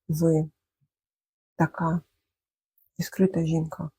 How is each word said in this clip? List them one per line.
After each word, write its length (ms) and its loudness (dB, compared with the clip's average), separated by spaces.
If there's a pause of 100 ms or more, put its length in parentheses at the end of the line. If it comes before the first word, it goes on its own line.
ви 420 2 (1040)
така 460 -2 (960)
відкрита 460 0
жінка 540 -4